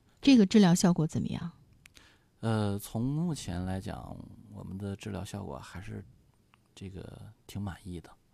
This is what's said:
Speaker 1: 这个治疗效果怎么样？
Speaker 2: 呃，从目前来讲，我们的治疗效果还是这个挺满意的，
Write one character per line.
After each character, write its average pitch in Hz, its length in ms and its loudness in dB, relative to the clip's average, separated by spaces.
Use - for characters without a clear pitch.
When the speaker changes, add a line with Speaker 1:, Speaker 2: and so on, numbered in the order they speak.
Speaker 1:
这 269 160 8
个 208 100 8
治 214 120 6
疗 180 160 8
效 180 180 4
果 156 140 2
怎 127 140 -4
么 - 80 -4
样？ - 220 -8
Speaker 2:
呃， 107 380 0
从 113 240 -4
目 151 320 -2
前 90 300 -6
来 92 160 -4
讲， - 340 -10
我 98 100 -12
们 92 140 -10
的 98 200 -6
治 - 140 -10
疗 92 140 -8
效 101 180 -10
果 76 160 -10
还 - 220 -14
是 104 240 -12
这 95 160 -14
个 - 280 -14
挺 - 140 -8
满 98 240 -6
意 87 160 -10
的， - 100 -20